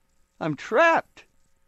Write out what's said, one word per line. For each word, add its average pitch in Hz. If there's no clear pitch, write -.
I'm 160
trapped." 330